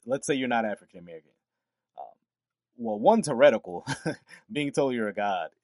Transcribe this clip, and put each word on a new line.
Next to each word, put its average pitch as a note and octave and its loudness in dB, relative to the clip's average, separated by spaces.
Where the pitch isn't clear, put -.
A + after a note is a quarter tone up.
let's C3+ -6
say D#3 0
you're C3 -2
not A#2 0
African G2 -10
American. D#2+ -20
Well, A2 -4
one's F#3+ 4
heretical. A#2 4
<laughs> - -20
Being C#3+ -4
told C#3 2
you're A2 -2
a G2+ -6
god F#2+ -4